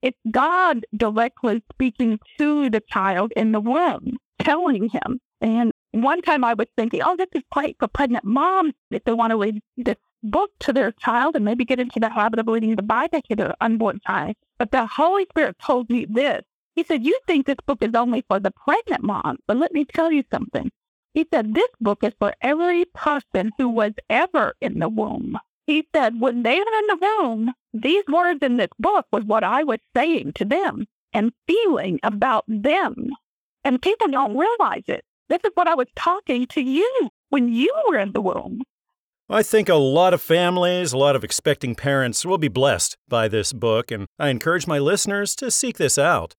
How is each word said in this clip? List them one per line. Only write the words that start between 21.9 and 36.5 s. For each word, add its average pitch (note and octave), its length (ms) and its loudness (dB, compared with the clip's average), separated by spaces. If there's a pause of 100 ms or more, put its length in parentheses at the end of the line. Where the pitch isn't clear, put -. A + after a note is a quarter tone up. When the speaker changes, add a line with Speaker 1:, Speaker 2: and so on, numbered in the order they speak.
Speaker 1:
is G#3+ 160 -2
for G3+ 220 0
every E4+ 520 0
person C4+ 640 -4
who B3+ 120 0
was A3 240 0 (160)
ever C4+ 500 0
in F#3 200 -4
the E3 100 -2
womb." - 480 -6 (300)
He D#4 280 0
said, A#3 240 2
"When A#3+ 240 0
they B3+ 160 2
were A4 200 0
in G#4 80 0
the G4 140 0
womb, B3+ 520 0 (200)
these D4 340 0
words F4 340 2
in B3 160 2
this G3+ 220 0
book F4 320 2
was G#3 120 -2
what G#3+ 200 2
I A#3+ 200 0
was A#3+ 160 -2 (160)
saying B3 380 0
to F#3 120 -4
them D4+ 420 -2 (260)
and G#3+ 180 2 (160)
feeling D#4+ 560 0
about A3 440 0
them. C4 640 -2 (520)
And B3+ 180 0
people G#4 280 0
don't C4 280 0
realize G4+ 500 0
it. - 180 -6 (240)
This F4 160 0
is G4 80 0
what F4 160 2
I E4 60 2
was B3+ 200 0
talking C4+ 520 -2
to - 140 -4